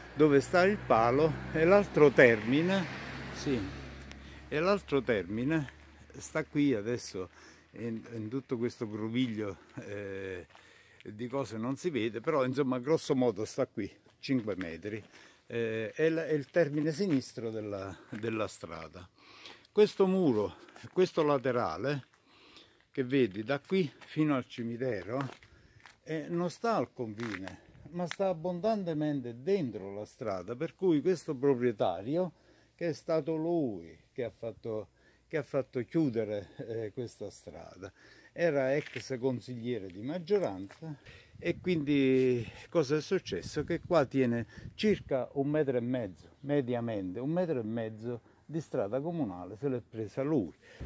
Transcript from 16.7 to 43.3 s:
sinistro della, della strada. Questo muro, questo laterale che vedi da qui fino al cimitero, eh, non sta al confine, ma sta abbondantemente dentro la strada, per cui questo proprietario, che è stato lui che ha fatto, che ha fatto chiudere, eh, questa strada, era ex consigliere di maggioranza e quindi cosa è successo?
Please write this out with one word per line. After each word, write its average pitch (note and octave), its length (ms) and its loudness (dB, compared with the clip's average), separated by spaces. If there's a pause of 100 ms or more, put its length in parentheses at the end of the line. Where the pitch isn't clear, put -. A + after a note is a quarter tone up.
sinistro C3+ 580 -2
della, G2+ 440 -6 (160)
della A2 360 -4
strada. E2 640 -12 (600)
Questo G3+ 360 6
muro, C#3 500 2 (360)
questo F3 300 2
laterale B2+ 880 0 (840)
che C3+ 140 -2
vedi A#2+ 380 2
da C3 160 -2
qui F3+ 320 0 (140)
fino D3+ 320 0
al B2 100 -4
cimitero, A#2 800 -4 (760)
eh, D#3 240 -6
non E3+ 220 -2
sta A3+ 260 -2
al C3 160 -2
confine, G#2+ 680 -8 (300)
ma F3 160 -6
sta F#3+ 220 -2
abbondantemente E3 1120 -2
dentro A#2 520 -2
la G#2 100 -8
strada, G2+ 500 -6
per D3+ 200 -6
cui E3+ 260 4
questo D#3+ 340 0
proprietario, B2 1000 2 (420)
che E3+ 140 -4
è D#3 40 -2
stato D#3+ 420 -2
lui C3 640 -2 (140)
che B2 120 -4
ha A2+ 60 -4
fatto, A2 580 -8 (380)
che - 100 -6
ha D3 60 -2
fatto C3 400 -4
chiudere, A2 640 0 (200)
eh, A2+ 260 -6
questa A2+ 360 -10
strada, E2+ 600 -16 (400)
era C#3 420 2
ex C3 440 -6
consigliere A#2+ 680 -4
di F2+ 120 -14
maggioranza D#3 920 -4 (440)
e E3+ 200 -2
quindi C3 920 4 (200)
cosa D3+ 260 2
è D3+ 60 0
successo? D3 600 -4